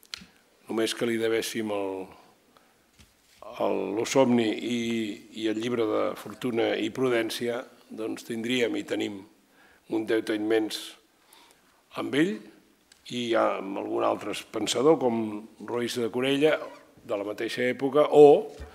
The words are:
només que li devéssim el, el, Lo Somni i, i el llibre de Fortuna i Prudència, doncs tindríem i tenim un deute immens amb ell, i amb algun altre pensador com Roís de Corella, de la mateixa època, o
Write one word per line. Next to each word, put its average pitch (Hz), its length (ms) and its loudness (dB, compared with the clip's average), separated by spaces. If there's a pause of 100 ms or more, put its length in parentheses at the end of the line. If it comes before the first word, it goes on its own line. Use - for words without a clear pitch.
(720)
només 110 240 -2
que 120 160 -4
li 113 80 -2
devéssim 113 560 -2
el, 95 320 -6 (1500)
el, 98 360 -2
Lo 120 80 -2
Somni 120 460 4
i, 117 300 -4 (600)
i 110 80 -2
el 107 120 -2
llibre 117 280 -2
de 104 140 0 (160)
Fortuna 113 580 -4
i 104 180 -4
Prudència, 120 680 -2 (260)
doncs 110 400 -10
tindríem 117 480 0
i 101 80 -4
tenim 107 360 -4 (760)
un 110 140 -2
deute 110 280 0
immens 107 440 0 (1200)
amb 113 180 -4
ell, 196 180 2 (760)
i 123 60 -4 (180)
amb 98 400 -2
algun 110 240 -4
altre 104 320 -2 (160)
pensador 123 480 2
com 117 220 0 (420)
Roís 117 320 -4
de 117 160 -2
Corella, 139 460 2 (500)
de 113 100 -4
la 101 100 -6
mateixa 110 360 -6
època, 131 480 0
o 151 400 10 (240)